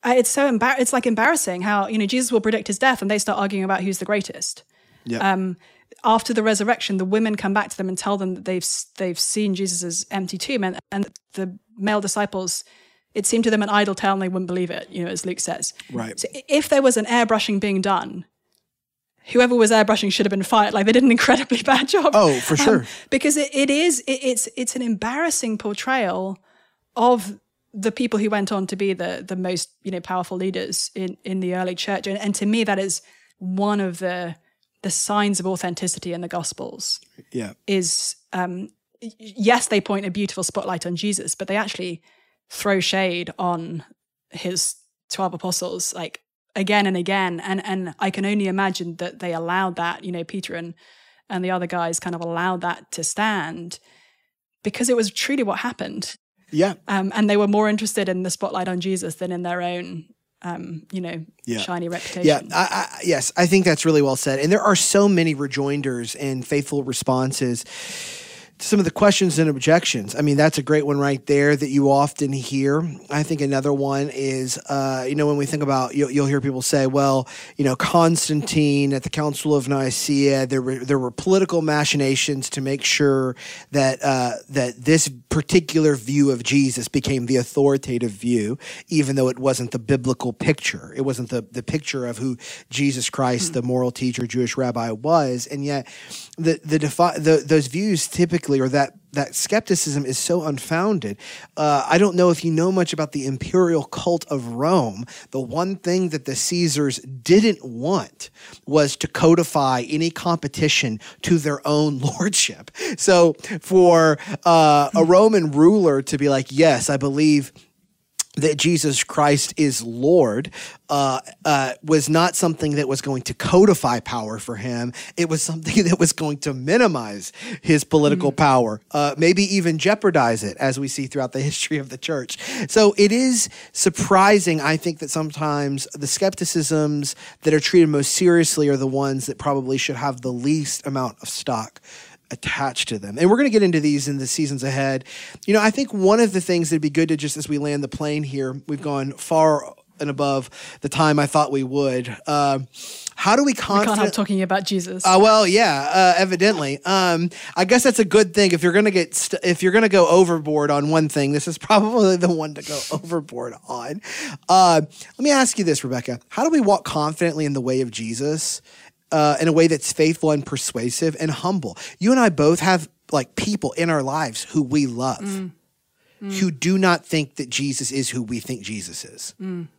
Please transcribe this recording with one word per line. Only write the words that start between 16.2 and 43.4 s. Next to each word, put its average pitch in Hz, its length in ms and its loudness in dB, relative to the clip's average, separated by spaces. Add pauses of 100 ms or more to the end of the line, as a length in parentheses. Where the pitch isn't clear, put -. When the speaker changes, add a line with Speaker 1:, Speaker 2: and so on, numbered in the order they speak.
Speaker 1:
So - 140 -6
i-, 269 160 -12
if 294 180 2
there 277 140 4
was 254 160 4
an 214 80 -2
airbrushing 226 520 2
being 196 220 0
done, 185 460 -2 (1080)
whoever 247 220 4
was 226 160 4
airbrushing 214 420 2
should 202 140 0
have 196 40 0
been 196 120 -2
fired. 208 320 2
Like, 196 100 2
they 220 80 4
did 247 120 6
an 254 60 8
incredibly 240 520 2
<laughs> - 0 -
bad 269 260 2
job. 349 260 4
Speaker 2:
Oh, 165 260 6
for 156 140 -2
Speaker 1:
Um, 143 40 0
Speaker 2:
sure. 202 280 2 (220)
Speaker 1:
because 294 300 0
it, 285 160 -2
it 277 160 2
is, 302 300 2
it, 269 220 -4
it's, 254 320 -2
it's 247 220 -6
an 254 60 -6
embarrassing 240 720 -4
portrayal 196 840 -4 (560)
of 226 440 2 (380)
the 208 140 -2
people 226 300 -2
who 208 100 0
went 202 220 -2
on 190 160 -2
to 202 80 -8
be 196 160 -2
the, 180 340 -8
the 190 100 -8
most, 180 340 -6 (120)
you 190 80 -8
know, 185 100 -6
powerful 185 360 -6
leaders 185 580 -6
in, 185 300 -8
in 190 160 -6
the 180 160 -4
early 180 180 -4
church. 196 320 -6
And, 196 120 -6
and 208 180 -4
to 208 100 -2
me, 220 180 2
that 196 140 0
is 190 240 -4 (360)
one 202 420 -2
of 185 180 -4
the, 180 380 -8 (460)
the 196 80 -4
signs 202 500 -2
of 180 60 -4
authenticity 180 680 -6
in 175 80 -8
the 170 80 -10
Gospels. - 720 -8 (320)
Speaker 2:
Yeah. 113 220 -8 (120)
Speaker 1:
Is, 185 480 -2 (180)
um, 180 360 -6 (340)
y-, 226 160 -12
yes, 220 480 0
they 208 140 0
point 202 260 -4
a 185 60 -6
beautiful 190 320 -6
spotlight 180 420 -6
on 175 80 -4
Jesus, 196 400 -4
but 190 140 -10
they 196 80 -2
actually 180 440 -6 (480)
throw 196 300 -2
shade 180 600 -2